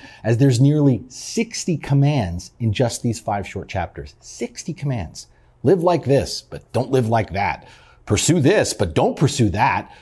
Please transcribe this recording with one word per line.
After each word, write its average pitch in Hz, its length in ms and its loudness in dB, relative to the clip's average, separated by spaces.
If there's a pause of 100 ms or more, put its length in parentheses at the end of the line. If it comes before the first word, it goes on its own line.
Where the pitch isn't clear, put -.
(240)
as 113 160 2
there's 131 200 4
nearly 139 500 4
sixty - 680 -6
commands 139 800 0
in 113 140 0
just 117 300 -2
these 117 160 -4
five 101 280 -4
short - 220 -12
chapters. 82 500 -8
Sixty - 540 -12
commands. 127 540 -8 (340)
Live 165 220 4
like 175 220 2
this, 123 360 0
but - 320 -18
don't 123 160 -2
live 127 180 2
like 110 260 -2
that. 92 340 -4 (380)
Pursue 151 340 2
this, 151 340 4
but 87 220 -4
don't 175 200 2
pursue 117 360 2
that. 104 500 -2